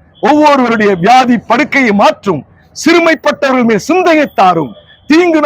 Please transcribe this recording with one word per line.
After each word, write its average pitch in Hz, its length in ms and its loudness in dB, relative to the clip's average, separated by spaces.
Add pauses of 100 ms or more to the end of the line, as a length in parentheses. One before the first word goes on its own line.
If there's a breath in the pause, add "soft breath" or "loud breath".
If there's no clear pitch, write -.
(280 soft breath)
ஒவ்வொருவருடைய 254 600 2 (140)
வியாதி 247 320 2 (140)
படுக்கையை 254 420 -2 (100)
மாற்றும். 196 380 -2 (420 soft breath)
சிறுமைப்பட்டவர்கள் 294 880 0
மேல் 208 180 -2
சிந்தையை 320 380 0 (140)
தாரும். 165 320 0 (380 soft breath)
தீங்கு 320 360 2